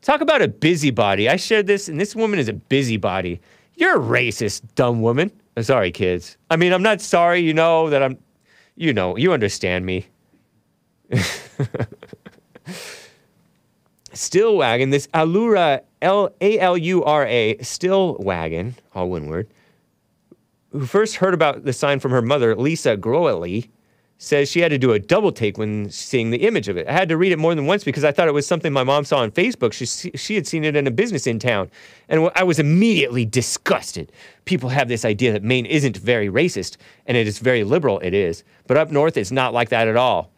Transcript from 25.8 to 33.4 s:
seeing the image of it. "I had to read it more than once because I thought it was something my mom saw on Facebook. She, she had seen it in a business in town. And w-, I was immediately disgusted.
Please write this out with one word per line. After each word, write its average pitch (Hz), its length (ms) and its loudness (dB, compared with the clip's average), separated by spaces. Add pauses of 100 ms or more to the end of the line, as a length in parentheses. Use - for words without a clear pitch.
seeing 113 400 -2
the 123 60 -2 (100)
image 190 220 -2
of 196 80 -4
it. 69 100 -6
"I 131 60 -4
had 180 160 0
to 160 80 0
read 185 160 2
it 160 40 -2
more 160 160 0
than 147 120 -2
once 196 180 0
because 143 220 -2
I 147 80 2
thought 170 160 2
it 143 40 0
was 143 140 -2
something 165 240 -2
my 135 140 0
mom 143 180 2
saw 151 140 0
on 113 140 0
Facebook. 175 420 -2
She, 127 120 -8 (300)
she 208 200 -6
had 180 120 -4
seen 160 160 -4
it 151 140 0
in 139 100 0
a 127 40 0
business 170 360 -2
in 113 100 -2
town. 101 320 -2 (380)
And 156 120 2
w-, 165 140 2
I 180 120 2
was 175 120 0
immediately 151 680 2
disgusted. - 880 -4 (320)